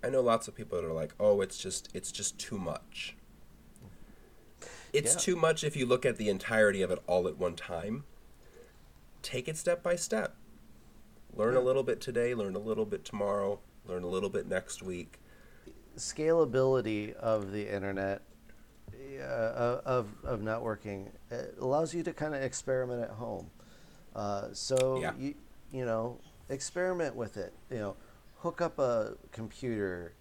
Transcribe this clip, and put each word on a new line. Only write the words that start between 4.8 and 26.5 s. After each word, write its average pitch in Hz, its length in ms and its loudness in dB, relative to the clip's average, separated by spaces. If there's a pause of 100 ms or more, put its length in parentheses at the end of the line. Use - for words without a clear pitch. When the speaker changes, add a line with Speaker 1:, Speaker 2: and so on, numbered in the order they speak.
Speaker 1:
It's 151 220 4
Speaker 2:
Yeah. 175 60 0
Speaker 1:
too 180 160 4
much 160 280 4
if 147 120 -2
you 131 80 2
look 127 220 4
at 113 100 2
the 107 140 0
entirety 101 500 6
of 92 100 4
it 90 160 0
all 90 220 4
at 78 80 -4
one 87 200 0
time. 104 480 -6 (1160)
Take - 280 -4
it 160 100 -4
step 175 240 2
by 175 140 2
step. - 400 -2 (960)
Learn 117 220 4
a - 20 8
Speaker 2:
Yeah. 127 80 4
Speaker 1:
little 131 160 4
bit 117 180 0
today, 120 340 0
learn 101 200 -2
a 104 60 -2
little 110 260 0
bit 101 180 -4
tomorrow, 101 560 0 (240)
learn 90 180 -6
a 90 40 -4
little 95 240 0
bit - 160 -2
next 92 360 -4
week. 90 380 -8 (760)
Speaker 2:
Scalability 131 1200 4
of 107 360 2
the 104 160 -2
internet, 98 540 0 (1000)
uh, 123 640 0
of, 117 300 0 (100)
of 117 160 -2
networking, 107 680 -4 (200)
it - 300 -8
allows 147 320 2
you 170 120 -2
to 170 100 -4
kinda 151 280 -4
experiment 127 600 -2
at 113 80 -6
home. 107 400 -8 (640)
Uh, 101 400 -4
so 131 460 4
Speaker 1:
Yeah. 123 160 0
Speaker 2:
you, 135 180 -6 (360)
you 131 140 -4
know, 117 340 0 (300)
experiment 170 680 -2